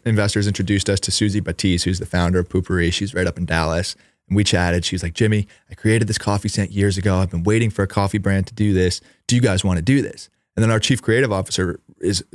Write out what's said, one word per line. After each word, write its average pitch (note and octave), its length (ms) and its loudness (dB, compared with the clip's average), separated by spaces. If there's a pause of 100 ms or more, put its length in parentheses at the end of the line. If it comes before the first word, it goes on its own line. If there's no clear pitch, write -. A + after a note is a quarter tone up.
investors G#2 420 0
introduced G2+ 440 0
us G2 100 2
to - 100 -6
Susie G#2 300 0
Batiste, F2+ 460 -2
who's F#2 140 -2
the F#2+ 60 -8
founder F2 320 2
of F2+ 120 -2
Poopery. F2 420 0
She's G2 220 -6
right F2+ 120 0
up E2+ 120 -6
in F2 80 -4
Dallas. E2 500 -2 (320)
And F#2+ 80 0
we G#2 80 4
chatted. F2 400 2
She - 100 -4
was F2+ 80 -6
like, E2+ 120 -6
"Jimmy, G#2+ 320 2 (240)
I - 40 -18
created A2 340 2
this G#2+ 100 -2
coffee G2+ 300 -2
scent G2+ 220 -2
years G2 280 0
ago. F#2+ 180 2
I've F#2 140 0
been E2+ 140 -4
waiting A2 260 2
for G2+ 120 -2
a G2 40 0
coffee G2 320 -2
brand G2 300 0
to - 60 -20
do G#2 200 2
this. F2+ 260 2 (260)
Do B2 100 2
you B2 60 4
guys G2 220 2
wanna F2+ 180 0
do C3 200 2
this?" - 260 -10 (280)
And G#2 60 2
then A2+ 80 2
our A2 100 2
chief B2 200 0
creative A#2 320 2
officer F#2 480 -2 (200)
is F#2 240 -2 (100)